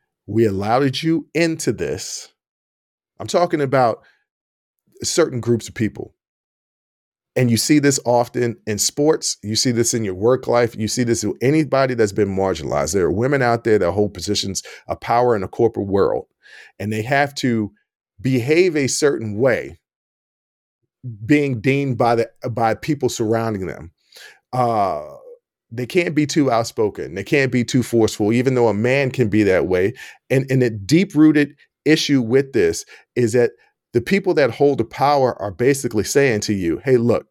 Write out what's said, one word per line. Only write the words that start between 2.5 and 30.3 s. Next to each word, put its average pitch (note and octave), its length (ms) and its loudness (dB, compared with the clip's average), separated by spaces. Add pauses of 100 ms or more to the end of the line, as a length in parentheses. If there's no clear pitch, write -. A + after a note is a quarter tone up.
I'm G#2+ 60 -10
talking E3+ 340 0
about B2+ 420 0 (1000)
certain C#3+ 380 -2
groups A2+ 280 -2
of - 60 -18
people. - 400 -6 (1200)
And B2+ 140 4
you A#2 60 4
see D3 220 4
this C#3 260 2
often A#2+ 520 0 (100)
in G#2 120 -2
sports. - 640 0
You G#2+ 120 -6
see B2+ 160 0
this A2+ 240 0
in A2+ 100 -2
your F#2+ 100 -6
work B2 320 0
life. A#2+ 280 0
You G#2 140 -4
see B2 160 -2
this A#2 180 0
with G#2 180 -4
anybody C3+ 540 0
that's A2 180 0
been G2 220 0
marginalized. D#2+ 600 -2
There F#2 120 2
are D2+ 60 0
women C3 300 0
out A#2 200 0
there G#2+ 160 4
that F2 140 0
hold G2+ 220 -2
positions F#2+ 480 -6 (260)
of - 120 -6
power A#2+ 360 2
in G2 60 -4
the F#2 60 -6
corporate G#2+ 380 0
world, F2+ 400 0 (540)
and G#2 120 -6
they G#2+ 100 -2
have C#3 340 0
to A2+ 360 0 (480)
behave C3+ 540 2
a C#3 140 0
certain A#2 480 0
way, G2+ 420 0 (1500)
being C#3 360 2
deemed C3+ 360 0
by A#2+ 200 2
the, A#2 140 0 (200)
by A#2+ 240 0
people C#3 340 -2
surrounding A2+ 580 -2
them. D#2+ 260 -12 (600)
Uh, G#2 520 0 (640)
they A#2 160 -8
can't F3 300 -2
be D3+ 100 2
too C#3 240 0
outspoken. G#2+ 640 -2
They G2 80 -8
can't C3+ 300 0
be B2+ 100 2
too A#2+ 220 0
forceful, A2 480 0
even B2+ 240 0
though A#2+ 100 4
a G#2+ 80 2
man B2+ 380 0
can A#2+ 160 0
be G#2 160 2
that F2+ 240 2
way. F#2 240 0 (360)
And, C3+ 220 0